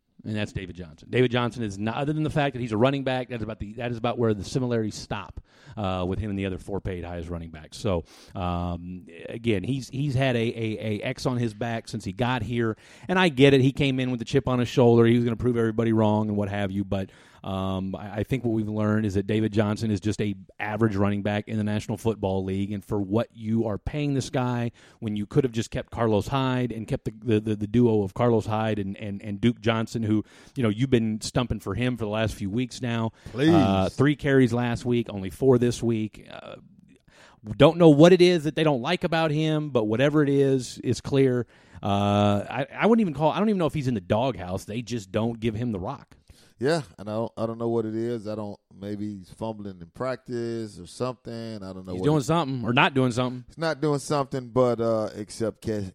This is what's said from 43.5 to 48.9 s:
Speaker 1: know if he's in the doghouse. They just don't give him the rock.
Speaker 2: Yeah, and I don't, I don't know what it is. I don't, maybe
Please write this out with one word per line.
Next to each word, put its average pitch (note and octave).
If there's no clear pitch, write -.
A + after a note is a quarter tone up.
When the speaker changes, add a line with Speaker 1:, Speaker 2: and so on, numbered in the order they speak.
Speaker 1:
know E3
if -
he's C3+
in B2+
the G2+
doghouse. F#2+
They A2+
just G#2
don't A2+
give A2
him A#2+
the G2+
rock. -
Speaker 2:
Yeah, D3+
and G2+
I G#2
don't, A2+
I A2+
don't A2+
know A#2
what A#2
it A2
is. A2+
I G#2+
don't, G#2
maybe G#2